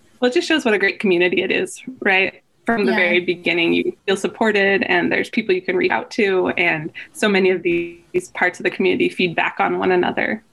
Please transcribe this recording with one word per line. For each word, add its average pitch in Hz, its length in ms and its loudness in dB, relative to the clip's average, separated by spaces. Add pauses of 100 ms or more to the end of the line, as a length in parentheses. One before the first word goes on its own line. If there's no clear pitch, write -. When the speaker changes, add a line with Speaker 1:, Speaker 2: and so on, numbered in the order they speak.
(180)
Speaker 1:
Well, 247 120 2
it 247 40 -2
just 349 140 0
shows 311 160 0
what 226 80 2
a 208 60 2
great 190 200 0
community 180 440 2
it 190 80 -4
is, - 320 -4 (180)
right? 190 420 0 (220)
From 220 220 0
the 190 60 2
Speaker 2:
Yeah. 185 40 2
Speaker 1:
very 175 240 2
beginning, 170 540 0
you 175 200 0 (120)
feel 196 100 2
supported 196 680 2
and 170 280 0
there's - 160 -2
people 220 260 -2
you 180 60 0
can 185 160 -4
reach 185 140 0
out - 220 -2
to. 190 440 2
And 165 340 -2 (220)
so - 160 0
many 190 220 4
of 180 120 -2
these 170 720 -4
parts 180 260 -2
of - 60 -4
the 190 60 0
community 180 400 0
feed 175 260 -2
back 170 240 -2
on 180 180 0
one 185 140 0
another. - 500 0 (100)